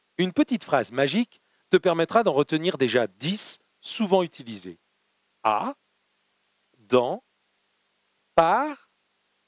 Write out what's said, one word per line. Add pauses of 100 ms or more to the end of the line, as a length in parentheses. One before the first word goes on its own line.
(180)
Une
petite
phrase
magique (260)
te
permettra
d'en
retenir
déjà
dix, (220)
souvent
utilisées. (640)
À, (1040)
dans, (1120)
par, (580)